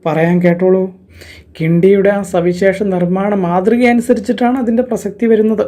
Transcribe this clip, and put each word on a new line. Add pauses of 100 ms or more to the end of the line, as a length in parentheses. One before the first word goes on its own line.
പറയാൻ
കേട്ടോളൂ. (760)
കിണ്ടിയുടെ
ആ (120)
സവിശേഷ (160)
നിർമ്മാണ (140)
മാതൃക
അനുസരിച്ചിട്ടാണ്
അതിൻ്റെ
പ്രസക്തി
വരുന്നത്.